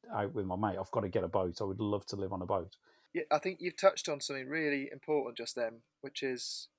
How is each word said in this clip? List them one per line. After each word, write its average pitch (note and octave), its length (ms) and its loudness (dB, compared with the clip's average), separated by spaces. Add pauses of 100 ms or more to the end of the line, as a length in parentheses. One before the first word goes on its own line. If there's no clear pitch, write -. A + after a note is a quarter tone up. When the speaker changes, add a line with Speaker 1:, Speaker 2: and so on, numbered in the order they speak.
(120)
Speaker 1:
out G2+ 220 0
with G2 120 0
my F#2 100 0
mate. G2 240 2
"I've F#2 100 -4
got A2+ 120 2
to G2 60 -2
get F#2+ 140 2
a F2+ 60 0
boat. F2+ 320 0
I A2 40 2
would F#2+ 160 -2
love G#2 260 2
to G2+ 100 -6
live F#2+ 160 -2
on F#2 100 -4
a F2 40 -4
boat." F#2 300 0 (380)
Speaker 2:
Yeah, E3+ 160 0
I D3+ 80 6
think F#3 220 -2
you've F3 160 -4
touched - 320 4
on C#3+ 120 -2
something C3+ 280 -4
really C#3+ 420 0
important C3+ 460 0
just A#2 180 -6
then, A#2 280 -4 (180)
which C3+ 240 -8
is - 440 -4 (100)